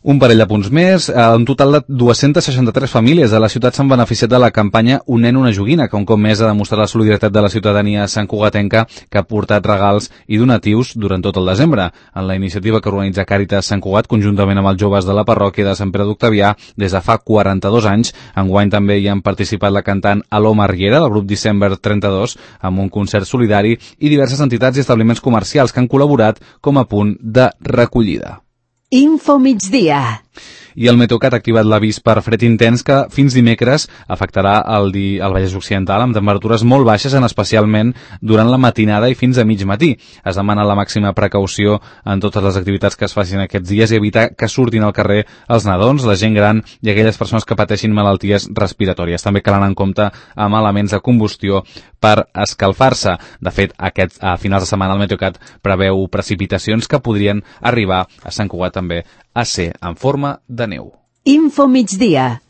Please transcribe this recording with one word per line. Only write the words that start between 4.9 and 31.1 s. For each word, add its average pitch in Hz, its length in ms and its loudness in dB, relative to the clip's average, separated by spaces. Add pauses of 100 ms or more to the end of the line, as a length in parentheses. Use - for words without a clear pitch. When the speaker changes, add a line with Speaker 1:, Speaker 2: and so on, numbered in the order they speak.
Speaker 1:
Un 117 160 0
nen, 120 160 2
una 127 160 2
joguina, 113 400 -2
que 110 60 -4
un 101 100 -4
cop 113 80 4
més 104 240 2
ha 113 80 2
demostrat 104 320 -2
la 104 80 2
solidaritat 107 460 0
de 104 100 4
la 98 80 2
ciutadania 104 560 -2
santcugatenca, 104 800 -2 (240)
que 104 100 -2
ha 90 80 -4
portat 104 400 -2
regals 101 400 0 (180)
i 107 140 -2
donatius 117 560 0
durant 98 240 -4
tot 98 160 -4
el 92 160 -2
desembre. 107 380 0 (240)
En 95 120 -6
la 95 80 -4
iniciativa 98 460 -2
que 107 80 -6
organitza 98 400 -4
Càritas 98 400 -2
Sant 101 160 -4
Cugat, 101 240 0
conjuntament 101 480 0
amb 98 160 2
els 92 80 -2
joves 101 240 0
de 98 80 -2
la 104 160 0
parròquia 101 400 0
de 95 80 -2
Sant 98 160 -4
Pere 101 160 -2
d'Octavià, 104 480 0 (240)
des 98 160 -2
de 92 80 -4
fa 113 160 0
quaranta-dos 101 640 0
anys, 107 320 0 (240)
enguany 98 320 2
també 101 260 0
hi 101 140 -2
han 101 80 -2
participat 101 500 -2
la 101 140 -2
cantant 101 460 -2
Aloma 107 360 2
Riera, 95 320 2
del 151 140 2
grup 101 160 -2
December 101 480 0
trenta-dos, 101 640 -2 (220)
amb 95 200 -4
un 98 80 -4
concert 101 400 -4
solidari, 110 480 0 (220)
i 147 100 -2
diverses 139 320 0
entitats 127 380 0
i - 20 -2
establiments 117 400 2
comercials 120 540 0
que 127 100 0
han 117 80 -4
col·laborat 135 480 2 (220)
com 143 180 2
a 120 80 -2
punt 104 320 -2
de 117 300 2 (100)
recollida. 104 800 -2 (520)
Speaker 2:
Info 285 460 2
Migdia. 190 840 0 (500)
Speaker 1:
I 117 120 -2
el 120 100 6
Meteocat 120 380 2